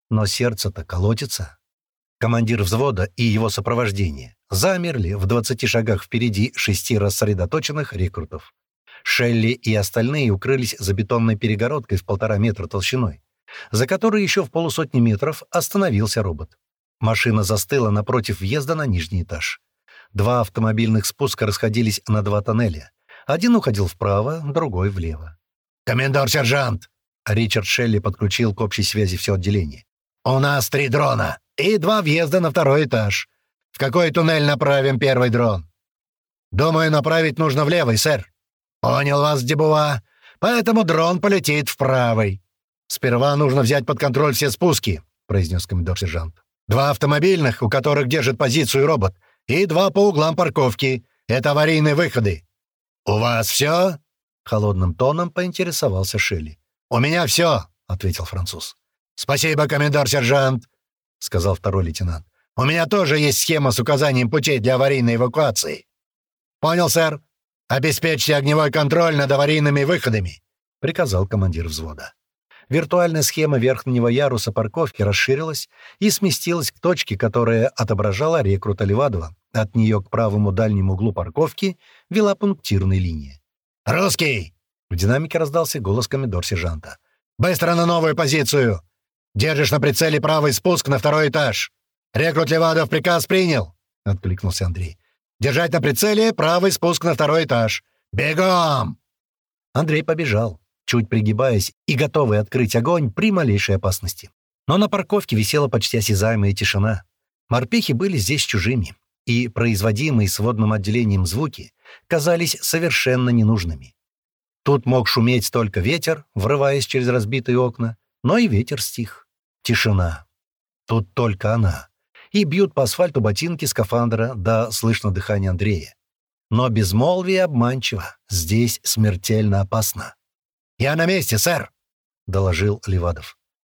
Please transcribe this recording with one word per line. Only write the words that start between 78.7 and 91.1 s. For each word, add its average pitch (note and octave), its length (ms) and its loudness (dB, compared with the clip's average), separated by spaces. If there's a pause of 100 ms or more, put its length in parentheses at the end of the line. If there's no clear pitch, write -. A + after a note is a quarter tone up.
Левадова. G2 500 0 (180)
От A2 220 -2
неё A2 260 4
к - 100 -14
правому G#2+ 400 2
дальнему G2 420 0
углу G#2 180 0
парковки D3+ 680 -2 (320)
вела G3+ 240 2
пунктирная F#2+ 640 0
линия. D2+ 420 -6 (440)
"Русский!" — D3 680 -2 (360)
в F2+ 60 -4
динамике C3+ 440 0
раздался D#3+ 400 -2
голос A2 280 0
командор-сержанта. F2+ 920 -4 (420)
"Быстро E3+ 340 2
на E3+ 140 2
новую D#3+ 280 2
позицию! C#3 640 2 (520)
Держишь C#3+ 380 0
на D3+ 80 2
прицеле D3+ 420 2
правый D3+ 320 2
спуск F3 340 0
на C#3 120 0
второй D3+ 300 2